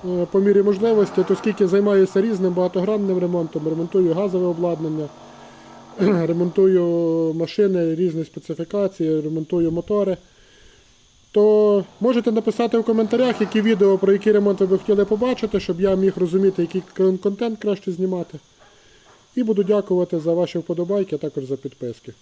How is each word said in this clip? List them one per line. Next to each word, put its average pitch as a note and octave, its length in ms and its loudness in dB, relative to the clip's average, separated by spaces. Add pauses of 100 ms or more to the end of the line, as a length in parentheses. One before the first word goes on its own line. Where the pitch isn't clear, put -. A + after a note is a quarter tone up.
е, F3 260 -2
по G3 80 2
мірі G3+ 240 4
можливості, G3+ 640 2
оскільки G3 380 0
займаюся G3 540 2
різним F#3+ 320 0
багатогранним F#3 640 0
ремонтом, E3+ 480 -4
ремонтую E3+ 460 0
газове F3+ 340 -2
обладнання, D#3+ 600 -4 (460)
<clears throat> - 460 -20
ремонтую F3+ 840 2 (500)
машини E3 600 0
різної D#3+ 300 -2
специфікації, E3 960 -4
ремонтую D#3+ 500 -2
мотори. F#3 460 -2 (1120)
То G#3 520 4 (160)
можете A#3 320 2
написати A3+ 460 0
в A3 60 0
коментарях, A3+ 580 0
які G#3+ 200 0
відео, G3+ 360 4
про G3 160 4
які G3+ 180 2
ремонти G3+ 340 2
ви F#3 120 2
хотіли G3+ 280 2
побачити, G#3+ 540 -2
щоб F3 220 -4
я F#3+ 140 2
міг F#3+ 200 2
розуміти, F#3 460 0
який F3 220 -4 (140)
кон-, F#3+ 200 2
контент G#3 420 -4
краще G3 320 -4
знімати. F3+ 480 -6 (960)
І B3+ 80 -2
буду G3+ 200 0
дякувати F#3 560 0
за E3 140 -2
ваші F3 240 -2
вподобайки, F3 580 -4
а - 20 -8
також C#3+ 280 -8
за C3 120 -6
підписки. B2 640 -12